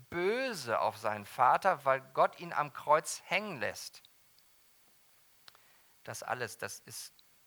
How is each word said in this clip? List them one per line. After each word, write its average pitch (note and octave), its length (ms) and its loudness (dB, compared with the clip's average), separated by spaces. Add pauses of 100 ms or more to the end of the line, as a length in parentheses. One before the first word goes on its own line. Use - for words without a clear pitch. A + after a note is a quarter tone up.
(100)
böse F3+ 680 0
auf G#2+ 180 0
seinen G#2 260 -4
Vater, C#3 640 4
weil C3 160 4 (100)
Gott E3+ 260 2
ihn E3+ 140 -10
am D3 220 -2
Kreuz - 500 2
hängen F#3 360 -2
lässt." - 420 -6 (2000)
Das A2+ 200 -10
alles, A#2+ 360 -6
das - 220 -10
ist - 440 -16 (220)